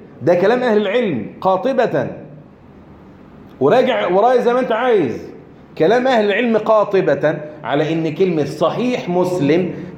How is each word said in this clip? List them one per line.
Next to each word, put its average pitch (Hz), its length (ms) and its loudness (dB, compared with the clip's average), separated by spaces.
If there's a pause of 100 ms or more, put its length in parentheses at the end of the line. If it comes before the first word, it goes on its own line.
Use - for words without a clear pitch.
(220)
ده 151 140 2
كلام 202 280 2
أهل 226 140 2
العلم 196 480 0 (160)
قاطبة، 190 680 0 (1500)
وراجع 214 480 2
وراي 220 340 4
زي 233 120 2
ما 247 60 0
أنت 254 120 -2
عايز. 214 600 0 (460)
كلام 233 300 2
أهل 233 180 2
العلم 220 320 0
قاطبة 190 800 2 (260)
على 147 300 -2
إن 160 200 -2
كلمة 170 320 0
صحيح 226 640 -2
مسلم 175 600 0 (280)